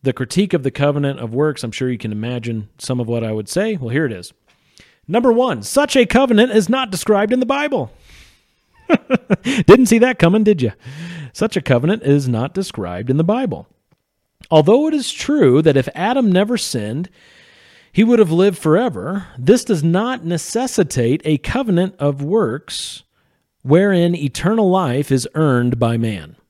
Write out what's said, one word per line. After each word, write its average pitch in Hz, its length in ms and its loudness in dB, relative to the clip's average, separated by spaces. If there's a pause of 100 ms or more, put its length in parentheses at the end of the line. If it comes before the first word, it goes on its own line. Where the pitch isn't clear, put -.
The 131 120 -2
critique 185 400 -2
of 147 100 -2
the 135 80 -2
covenant 143 480 -2
of 113 140 -10
works, 147 280 -2
I'm 117 120 -8
sure 127 160 -4
you 123 80 -4
can 107 160 -8
imagine 113 640 -8
some 123 240 -6
of 113 80 -6
what 117 120 -2
I 110 120 -6
would 107 160 -8
say. 214 260 -2
Well, 127 140 -8
here 147 160 0
it 117 80 -4
is. 90 180 -14 (800)
Number 233 240 2
one, 226 280 0
such 277 360 0
a 240 80 6
covenant 240 480 2
is 214 160 2
not 262 200 -2
described 208 440 0
in 254 80 0
the 247 40 -2
Bible. 269 460 -4 (960)
<laughs> - 560 0
Didn't 247 440 6
see 226 120 4
that 247 180 2
coming, 196 280 4
did 196 160 4
you? 110 100 0 (640)
Such 214 240 -2
a 151 40 -2
covenant 143 420 0
is 139 260 2
not 120 240 -4
described 107 560 -8
in 135 80 0
the 165 80 2
Bible. 208 420 -4 (840)
Although 196 380 4
it 311 60 -2
is 285 180 -4
true 160 520 2
that 151 120 4
if 131 180 0
Adam 220 380 0
never 208 260 2
sinned, 120 520 -6 (840)
he 214 140 4
would 233 140 4
have 170 120 4
lived 180 260 2
forever, 175 680 -2 (100)
this 180 280 2
does 160 180 0
not 196 400 0
necessitate 165 1000 -2
a 156 140 0
covenant 196 600 -2
of 143 240 -4
works 156 800 -6 (600)
wherein 175 520 4
eternal 180 540 0
life 147 420 0
is 131 240 0
earned 123 420 0
by 117 200 0
man. 104 400 -6 (120)